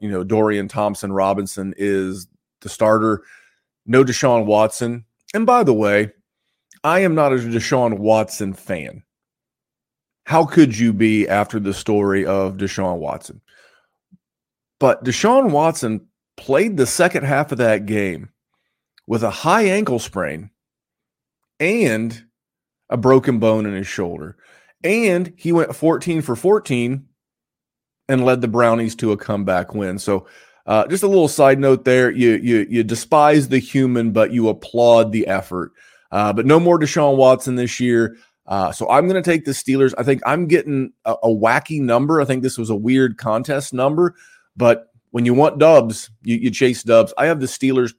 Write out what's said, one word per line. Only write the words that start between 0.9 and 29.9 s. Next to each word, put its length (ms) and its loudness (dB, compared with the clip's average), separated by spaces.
is 480 -4
the 80 -16
starter. 560 0
No 140 6
Deshaun 440 0
Watson. 580 0
And 140 -2
by 160 4
the 120 2
way, 360 0
I 180 0
am 140 2
not 180 2
a 40 2
Deshaun 600 -2
Watson 540 0
fan. 520 -12
How 200 0
could 320 2
you 160 0
be 360 0
after 320 -2
the 120 -4
story 540 -2
of 300 -2
Deshaun 420 -6
Watson? 420 -12
But 240 2
Deshaun 480 0
Watson 560 -2
played 400 -2
the 100 2
second 380 -2
half 280 -2
of 60 -4
that 280 0
game 440 -4
with 160 -4
a 80 -2
high 360 0
ankle 340 -2
sprain 500 -8
and 640 -2
a 80 -4
broken 420 4
bone 280 0
in 80 -6
his 120 -8
shoulder. 500 -10
And 520 -2
he 160 -4
went 220 0
fourteen 480 -2
for 140 -4
fourteen 720 -2
and 160 0
led 160 2
the 80 -2
Brownies 480 0
to 160 -2
a 40 0
comeback 580 -4
win. 240 -6